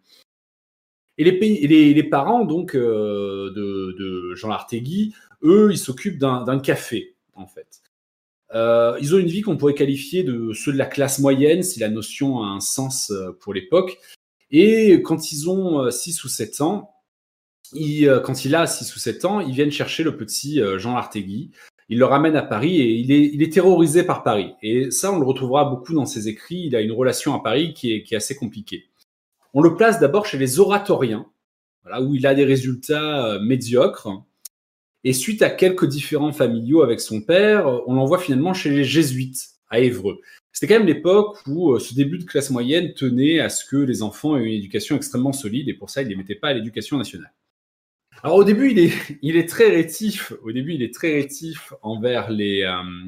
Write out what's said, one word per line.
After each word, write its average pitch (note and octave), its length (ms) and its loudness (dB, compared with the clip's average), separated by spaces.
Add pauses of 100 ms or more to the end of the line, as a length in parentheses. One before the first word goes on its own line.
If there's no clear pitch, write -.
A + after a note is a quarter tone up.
(1200)
Et D3+ 60 2
les F3+ 80 8
pays, F#3+ 340 2
les, D3+ 280 8
les D3+ 80 6
parents, E3+ 420 0
donc, D#3+ 300 -4
euh, G#2 800 -2
de, G2 440 -6
de F2+ 360 -8
Jean G#2+ 160 -10
Lartégui, C#3+ 640 -6 (280)
eux, G3+ 300 6
ils D#3 60 -2
s'occupent D3+ 400 -8
d'un, B2+ 260 0
d'un C3 140 -2
café, B2+ 580 -4 (160)
en F#2+ 140 -20
fait. - 340 -20 (760)
Euh, A#2 460 2
ils C#3+ 140 0
ont G3 40 6
une F3+ 80 2
vie E3+ 140 -4
qu'on G3+ 160 -2
pourrait C#3+ 160 2
qualifier C#3 520 -2
de A#2 280 -4
ceux C3+ 220 -4
de - 20 -2
la C3+ 80 0
classe C3+ 340 -2
moyenne, C#3 440 4
si - 180 -6
la G#2+ 80 -2
notion A2+ 540 -4
a G2+ 60 -4
un G2 120 -8
sens, C3 500 -6
euh, F#2+ 300 -8
pour G#2 140 -10
l'époque. F#3 440 -2 (520)
Et G3+ 500 6
quand D#3+ 320 -4
ils D3+ 160 -6
ont, F3+ 360 0
euh, A#2 60 0
six - 320 -8
ou C3+ 60 -12
sept - 320 -8
ans, F#3 320 -2 (800)
ils, D3+ 340 0
euh, B2+ 140 6
quand C3 240 -6
il C#3 100 2
a E3 120 2
six - 280 -8
ou - 40 -14
sept - 260 -6
ans, G3+ 160 0
ils C3+ 140 -6
viennent C#3+ 180 0
chercher C#3+ 300 -6
le D#3 160 -2
petit, C#3 420 -4
euh, G2 160 0
Jean G#2+ 160 -6
Lartégui. G#2+ 580 -8 (380)
Ils A#2+ 100 -2
le B2+ 60 8
ramènent D3 320 4
à B2+ 60 2
Paris C#3+ 360 0
et A#2+ 140 4
il A#2+ 180 0
est, D3 220 6
il D3 100 -2
est D#3+ 120 0
terrorisé F3 480 4
par - 200 -2
Paris. G2+ 380 0
Et B2 300 -2
ça, G3 240 -2
on F3+ 40 0
le C#3+ 60 2
retrouvera C3+ 400 0
beaucoup C3 300 -4
dans C#3+ 100 2
ses A2 240 -8
écrits. E3+ 380 -10
Il A#2+ 100 -2
a A2 60 2
une G#2+ 100 -2
relation B2+ 420 -2
à A#2 80 -6
Paris C#3+ 300 -2
qui A#2 220 -4
est, G#2 80 -6
qui - 100 -10
est A2 60 -4
assez - 180 -6
compliquée. - 540 -12 (640)
On C#3 80 4
le E3 120 6
place A3 240 4
d'abord D#3 280 2
chez - 100 -6
les C3+ 240 0
oratoriens, F3+ 640 0 (560)
voilà, G#2+ 200 -8
où C#3 120 0
il C3 120 0
a C3+ 80 4
des C#3 100 4
résultats, C3+ 800 0
euh, G2+ 140 -4
médiocres. A#2+ 680 0 (920)
Et C3 120 0
suite G#3 260 -4
à E3+ 80 6
quelques F#3 380 2
différends C#3+ 460 -4
familiaux A#2+ 500 2
avec A#2 180 2
son A2 220 -6
père, G3+ 440 2
euh, B2 200 0
on B2+ 80 -2
l'envoie C3+ 240 2
finalement D3+ 340 0
chez F3+ 160 -4
les C#3+ 160 2
jésuites C3 680 -2 (180)
à A2+ 80 0
Évreux. G2+ 420 0 (320)
C'était - 140 -6
quand G#3+ 140 6
même G#3 60 2
l'époque F#3+ 600 2
où, D3+ 260 0
euh, A#2+ 60 2
ce - 160 -8
début C#3 240 -2
de E3+ 60 -14
classe C3+ 260 -4
moyenne C#3 420 -2
tenait C#3 480 0
à A2 80 0
ce - 160 -6
que - 120 -4
les B2 260 0
enfants D3 340 -4
aient A#2+ 80 0
une A2 80 -4
éducation G#2 420 -4
extrêmement C3 380 -2
solide B2 380 -6
et - 40 -10
pour - 140 -16
ça, C#3 140 -6
il B2+ 60 -6
les G2 80 -8
mettait F#2+ 180 -10
pas D3+ 140 -6
à C#3+ 40 0
l'éducation A#2 460 -6
nationale. G2+ 340 -10 (920)
Alors D#3+ 140 2
au G3+ 80 10
début, A#3 280 4
il G#3+ 60 4
est, E3+ 140 6 (140)
<laughs> - 160 -14
il D#3+ 140 -2
est E3 120 2
très A3 220 4
rétif. E3+ 720 -2
Au A2+ 100 -8
début, C3+ 220 -6
il C3 80 -4
est A2 100 -6
très D#3+ 220 -2
rétif D3 640 -6
envers A2+ 500 -4
les, G2+ 300 -2
euh, F#2 220 -4 (260)